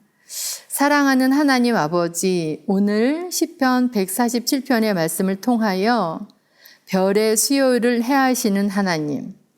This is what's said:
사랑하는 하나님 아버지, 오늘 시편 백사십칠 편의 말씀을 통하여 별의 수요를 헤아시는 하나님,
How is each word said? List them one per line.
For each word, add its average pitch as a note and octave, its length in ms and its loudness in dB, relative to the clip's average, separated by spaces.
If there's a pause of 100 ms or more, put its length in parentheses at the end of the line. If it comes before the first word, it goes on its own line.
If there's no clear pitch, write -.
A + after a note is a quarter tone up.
(680)
사랑하는 C#4 640 2
하나님 C4 440 2
아버지, E3+ 920 -2
오늘 A3 640 0
시편 B3+ 600 0
백사십칠 A#3+ 760 -2
편의 A3 280 0
말씀을 F#3+ 440 -2
통하여 G#3 880 0 (580)
별의 G3+ 520 2
수요를 B3 680 2
헤아시는 A#3+ 640 0
하나님, F3 640 -4 (240)